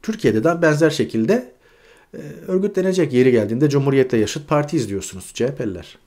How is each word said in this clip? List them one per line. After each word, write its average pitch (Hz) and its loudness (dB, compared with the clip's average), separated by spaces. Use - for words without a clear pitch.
Türkiye'de 113 0
de 170 0
benzer 156 4
şekilde, 151 -2
e, - -14
örgütlenecek 185 0
yeri 127 6
geldiğinde 117 2
Cumhuriyet'le 135 2
yaşıt 113 -2
parti 147 0
izliyorsunuz 98 -6
C 113 -2
H 143 -4
P'liler. 98 -10